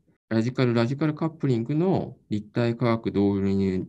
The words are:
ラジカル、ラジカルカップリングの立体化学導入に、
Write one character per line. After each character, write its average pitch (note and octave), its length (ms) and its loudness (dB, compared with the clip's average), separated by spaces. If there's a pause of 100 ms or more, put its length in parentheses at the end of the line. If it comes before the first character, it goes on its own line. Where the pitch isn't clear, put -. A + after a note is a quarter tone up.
(280)
ラ A2+ 140 0
ジ B2 100 -2
カ C3 120 0
ル、 A#2+ 100 2
ラ A#2 120 2
ジ C3 100 -4
カ D#3 100 -2
ル D3+ 80 -2
カ D#3+ 120 -2
ッ D#3+ 40 -6
プ D#3 180 -4
リ B2 100 0
ン A#2 60 -2
グ D3 100 -4
の E3 420 0 (140)
立 G#2+ 180 -4
体 A#2 280 0
化 B2 100 -2
学 A2+ 200 0
導 G2+ 360 2
入 G2 100 2
に、 F#2+ 360 0